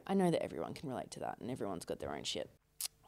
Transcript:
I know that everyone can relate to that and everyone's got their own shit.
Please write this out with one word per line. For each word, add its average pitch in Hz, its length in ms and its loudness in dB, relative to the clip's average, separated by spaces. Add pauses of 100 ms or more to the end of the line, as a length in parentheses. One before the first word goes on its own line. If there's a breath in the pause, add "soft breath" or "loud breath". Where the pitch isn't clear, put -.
I 196 60 2
know 185 180 8
that - 120 4
everyone - 320 -2
can - 140 -8
relate 117 240 -4
to - 80 -8
that - 180 -4
and 113 120 -6
everyone's 101 360 -4
got - 140 -2
their 71 140 -4
own 67 100 -6
shit. - 260 -2 (580)